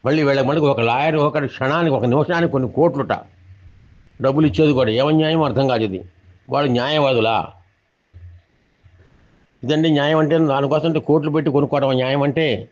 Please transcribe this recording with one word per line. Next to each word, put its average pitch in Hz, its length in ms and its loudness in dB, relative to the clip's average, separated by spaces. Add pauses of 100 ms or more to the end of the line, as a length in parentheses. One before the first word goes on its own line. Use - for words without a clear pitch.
మళ్ళీ 151 180 0
వీళ్ళ 139 200 0
మటుకు 147 240 0
ఒక 139 140 0
లాయర్ 135 360 0
ఒక 147 220 0
క్షణానికి, 143 560 -2
ఒక 113 100 -2
నిమిషానికి 151 480 0
కొన్ని 131 180 -2
కోట్లుట 143 420 0 (1080)
డబ్బులు 139 240 2
ఇచ్చేది 147 260 2
కూడా. 127 180 2
ఏమని 139 260 0
న్యాయం 156 260 2
అర్థం 135 260 0
కాదు 120 140 0
ఇది. 92 220 -6 (460)
వాళ్ళు 135 220 0
న్యాయవాదులా? 120 800 0 (2000)
ఇదండి 156 260 0
న్యాయం 147 280 2
అంటే? 156 200 2
దానికోసం 143 480 0
అంటే 156 140 -2
కోట్లు 151 300 0
పెట్టి 151 200 0
కొనుక్కోవడం 139 420 0
న్యాయం 131 300 0
అంటే? 139 500 -2